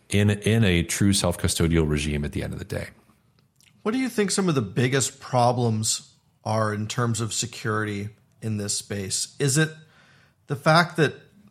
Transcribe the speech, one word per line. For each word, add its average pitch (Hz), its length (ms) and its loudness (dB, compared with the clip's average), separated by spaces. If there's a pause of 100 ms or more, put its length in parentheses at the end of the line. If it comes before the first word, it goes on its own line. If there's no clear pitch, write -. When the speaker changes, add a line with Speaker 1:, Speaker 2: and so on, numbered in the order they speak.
(100)
Speaker 1:
in, 104 200 4
in 107 340 2
a 87 180 4
true 98 320 2
self-custodial 85 720 2
regime 73 380 -2
at - 60 -8
the 73 100 -4
end 73 100 -8
of - 60 -12
the - 60 -12
day. - 240 -8 (920)
Speaker 2:
What 214 100 -4
do 262 60 -2
you 262 120 -2
think 202 200 0
some 190 200 0
of 151 40 2
the 135 80 2
biggest 127 560 0
problems 120 920 0 (320)
are 107 300 0
in 107 120 -4
terms 117 360 -2
of 107 100 -6
security 107 800 -4 (320)
in 110 160 -4
this 101 180 -4
space? - 640 -6
Is 139 180 2
it 156 140 2 (760)
the 143 100 -6
fact 165 420 2
that 135 160 2 (360)